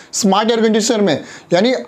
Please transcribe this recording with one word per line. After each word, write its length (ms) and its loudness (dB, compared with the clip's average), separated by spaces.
smart 380 0
air 120 0
conditioner 380 0
में। 220 0
यानी 200 2